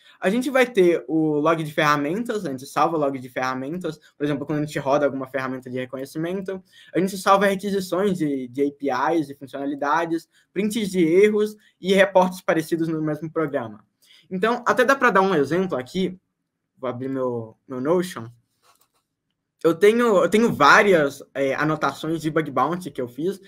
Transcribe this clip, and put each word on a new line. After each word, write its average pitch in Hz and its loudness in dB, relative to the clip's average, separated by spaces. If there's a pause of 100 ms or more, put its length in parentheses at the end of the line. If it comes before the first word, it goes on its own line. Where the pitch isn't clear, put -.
(200)
A 185 0
gente 254 -2
vai 254 4
ter 185 2
o 156 0
log 160 2
de 151 -6
ferramentas, 170 0
a 143 -4
gente 131 -10
salva 160 -2
o 151 0
log 139 -2
de 127 -14
ferramentas, 139 -6 (180)
por 143 -4
exemplo, 147 -4
quando 151 -4
a 151 -2
gente 147 -8
roda 139 0
alguma 135 -4
ferramenta 131 -8
de 123 -8
reconhecimento, 165 -8 (320)
a - 0
gente 190 -2
salva 196 4
requisições 196 -2
de, 139 -4
de 127 -2 (280)
A 135 0
P 170 2
Is 143 -2
e 139 -14
funcionalidades, 143 -4 (240)
prints 208 -2
de 185 2
erros 208 2 (240)
e 185 -2
reportes 185 4
parecidos 160 -2
no 156 -4
mesmo 151 -4
programa. 135 -4 (460)
Então, 220 -2
até 208 2
dá 269 4
pra 254 4
dar 190 4
um 190 4
exemplo 160 0
aqui, 180 -4 (600)
vou 127 -6
abrir 120 -6
meu, 120 -6 (100)
meu 127 -8
Notion. 165 -2 (1400)
Eu 165 2
tenho, 214 4
eu 175 2
tenho 214 4
várias, 151 6 (120)
é, 135 0
anotações 151 -4
de 156 -4
bug 151 -2
bounty 147 -2
que - -12
eu 123 -6
fiz, 175 -6